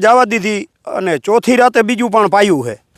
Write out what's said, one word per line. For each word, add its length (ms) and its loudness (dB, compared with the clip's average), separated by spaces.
જવા 200 4
દીધી 360 -4
અને 220 -4
ચોથી 420 0
રાતે 220 2
બીજું 280 -2
પણ 180 2
પાયું 380 0
હે. 80 -8